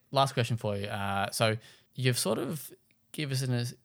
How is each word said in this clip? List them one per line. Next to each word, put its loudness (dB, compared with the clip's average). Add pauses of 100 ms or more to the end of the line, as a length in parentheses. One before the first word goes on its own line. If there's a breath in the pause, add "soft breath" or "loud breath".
(120)
last 4
question 2
for -2
you. -4
Uh, -2
so 2 (380 loud breath)
you've 2
sort 0
of -6 (420)
give -4
us -2
an, 0 (180)